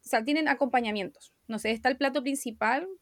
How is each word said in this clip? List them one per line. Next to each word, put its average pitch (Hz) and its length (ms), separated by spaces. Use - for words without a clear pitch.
o - 40
sea, 226 140
tienen 294 260
acompañamientos. 233 840
No 220 100
sé, 220 140
está 233 160
el 262 80
plato 269 260
principal 254 640